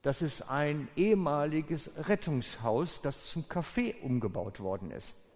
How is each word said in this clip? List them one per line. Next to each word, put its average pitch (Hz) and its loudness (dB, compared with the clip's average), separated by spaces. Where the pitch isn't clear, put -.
Das 139 2
ist - -2
ein 147 2
ehemaliges 156 2
Rettungshaus, 151 0
das - -4
zum 165 -4
Café - -2
umgebaut 107 -2
worden 95 -2
ist. - -10